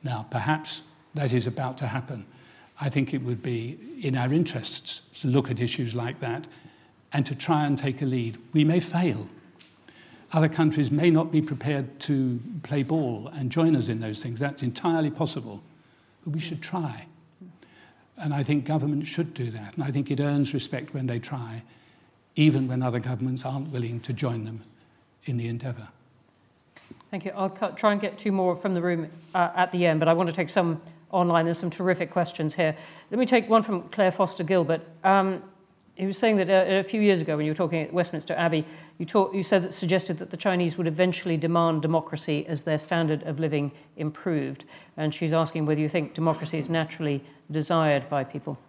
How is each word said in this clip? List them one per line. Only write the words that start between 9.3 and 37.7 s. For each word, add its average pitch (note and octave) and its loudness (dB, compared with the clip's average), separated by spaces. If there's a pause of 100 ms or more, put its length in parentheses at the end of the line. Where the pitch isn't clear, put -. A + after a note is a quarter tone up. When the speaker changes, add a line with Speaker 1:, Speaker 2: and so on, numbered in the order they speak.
Speaker 1:
Other D#3+ 6
countries D#3 2
may D#3 6
not D#3+ 4
be D#3 4
prepared C#3+ -4
to C3 0 (240)
play C#3+ -2
ball C3 -2
and C3 -4
join E3 4
us B2 0
in A2+ -2
those A2+ -6
things. A#2 -8
That's C#3 -4
entirely D#3 0
possible. A#2+ -6 (600)
But D3+ -4
we D#3+ -2
should D#3+ -8
try. D#3 -6 (1120)
And D3+ -4
I C#3+ 0
think C#3+ 0
governments D3 0
should E3 -4
do A#2+ -6
that. G#2 -12
And C#3+ -4
I C#3 -2
think C#3 -2
it C#3 0
earns C#3+ 2
respect - -6
when C3 -4
they A#2+ -2
try, A#2 -8 (760)
even D3 4
when B2+ -2
other B2 0
governments B2+ -4
aren't C#3 -6
willing A#2 -4
to - -8
join A#2 -2
them A2 -10 (640)
in B2+ -4
the A#2 -2
endeavour. A#2 -8 (1200)
Speaker 2:
Thank F#3 -8
you. F#3+ -6
I'll G3 -2
cut, F#3+ -6
try G#3 4
and G3+ 0
get G3+ -6
two G#3 0
more F3+ 2
from F#3+ -2
the E3+ 0
room, E3 0 (260)
uh, F3 4
at F3+ 2
the F3 4
end, D#3 4
but D#3+ 6
I E3 8
want F3 4
to D#3+ -4
take E3+ -2
some E3+ 2 (300)
online. F3 4
There's E3 0
some E3+ -4
terrific F3+ 0
questions E3 -2
here. D#3 2 (340)
Let G#3+ -2
me B3+ 4
take A3+ 4
one A3 6
from G3 -2
Claire F#3 4
Foster F#3 0
Gilbert. E3 2 (220)
Um, F#3+ 4 (520)
he F#3+ -4
was G3 -4
saying A3 4
that, F#3 2
uh, F#3+ 6
a - -2
few G#3+ -2
years G3 6
ago, D#3 0
when D3+ 0
you D3+ 0
were D3+ -2
talking E3 0